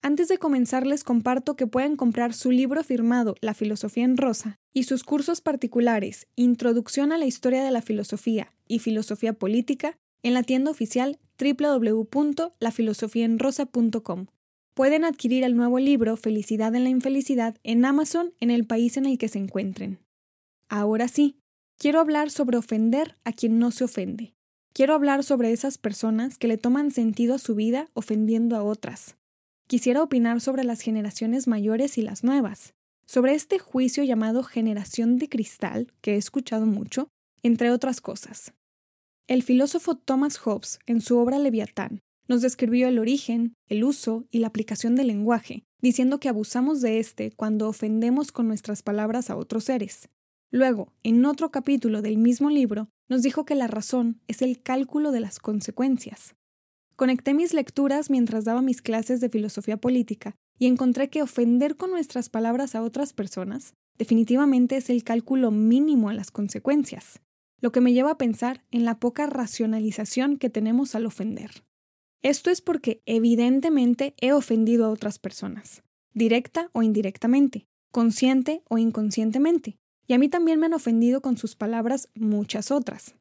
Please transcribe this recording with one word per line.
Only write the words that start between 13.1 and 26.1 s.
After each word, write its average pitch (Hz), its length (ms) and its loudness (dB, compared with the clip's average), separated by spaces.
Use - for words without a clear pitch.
en 226 140 2
rosa 269 260 -2
punto 233 380 0
com. 185 240 -8
Pueden 294 320 4
adquirir 254 380 0
el 247 120 2
nuevo 240 240 2
libro, 233 380 2
Felicidad 220 580 -2
en 247 80 2
la 254 60 2
Infelicidad, 262 760 0
en 233 200 4
Amazon, 311 560 2
en 240 120 2
el 233 140 2
país 233 320 0
en 269 80 0
el 269 120 2
que 226 100 -2
se 208 120 -4
encuentren. 190 600 -6
Ahora 214 380 0
sí, 285 300 2
quiero 294 220 2
hablar 302 300 2
sobre 247 280 0
ofender 226 640 0
a 233 100 -6
quien 226 260 2
no 240 120 2
se 254 120 -4
ofende. 214 500 -6
Quiero 277 220 4
hablar 277 280 2
sobre 240 280 2
esas 269 260 -2
personas 226 600 -4